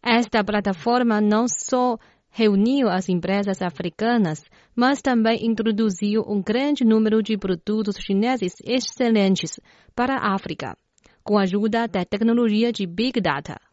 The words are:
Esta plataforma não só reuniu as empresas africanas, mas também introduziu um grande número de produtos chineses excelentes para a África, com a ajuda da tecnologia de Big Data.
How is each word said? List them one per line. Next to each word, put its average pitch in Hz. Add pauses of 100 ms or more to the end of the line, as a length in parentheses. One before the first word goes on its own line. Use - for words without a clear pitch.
Esta 233
plataforma 214
não 214
só 247 (340)
reuniu 226
as 185
empresas 190
africanas, 180 (280)
mas 262
também 226
introduziu 214
um 202
grande 262
número 220
de 214
produtos 202
chineses 202 (100)
excelentes 220 (340)
para 262
a 202
África, 147 (440)
com 208
a 202
ajuda 208
da 185
tecnologia 226
de 196
Big 220
Data. 156 (140)